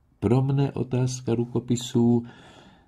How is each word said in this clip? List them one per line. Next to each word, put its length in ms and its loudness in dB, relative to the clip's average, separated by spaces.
Pro 220 2
mne 300 0
otázka 640 -2
rukopisů 920 0